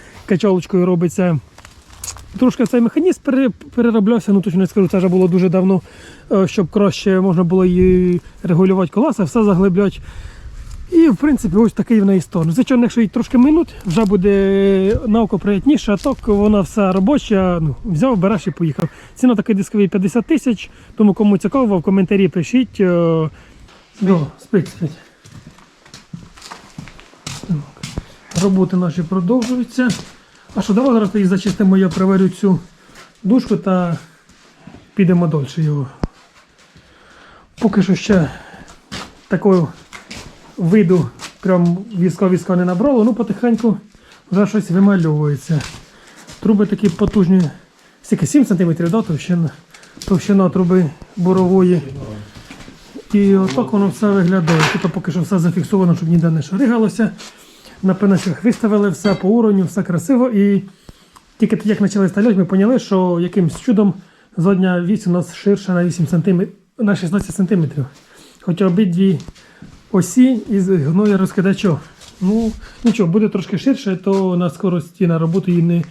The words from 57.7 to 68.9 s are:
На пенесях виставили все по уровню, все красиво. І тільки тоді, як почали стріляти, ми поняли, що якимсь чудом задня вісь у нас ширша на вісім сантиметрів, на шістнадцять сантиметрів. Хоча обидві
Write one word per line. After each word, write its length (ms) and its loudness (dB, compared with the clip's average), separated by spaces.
На 120 2
пенесях 500 0
виставили 440 0
все 260 -2
по 140 -4
уровню, 360 2
все 180 -4
красиво. 480 0
І 320 2
тільки 180 0
тоді, 120 -4
як 100 0
почали 300 0
стріляти, 260 2
ми 100 2
поняли, 340 2
що 420 -2
якимсь 400 -2
чудом 340 0
задня 440 0
вісь 260 -2
у 40 -2
нас 240 -4
ширша 400 -2
на 100 0
вісім 220 -2
сантиметрів, 480 0
на 180 0
шістнадцять 380 -4
сантиметрів. 520 -2
Хоча 260 -2
обидві 520 0